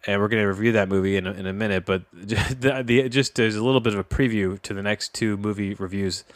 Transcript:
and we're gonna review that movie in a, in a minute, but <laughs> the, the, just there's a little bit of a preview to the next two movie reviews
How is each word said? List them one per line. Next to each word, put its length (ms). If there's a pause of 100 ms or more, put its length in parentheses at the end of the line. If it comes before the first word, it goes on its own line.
and 160
we're 60
gonna 200
review 260
that 160
movie 260
in 100
a, 60
in 160
a 60
minute, 320
but 220
<laughs> 60
the, 720
the, 240
just 240
there's 220
a 80
little 160
bit 140
of 60
a 40
preview 600
to 100
the 100
next 320
two 220
movie 360
reviews 520 (100)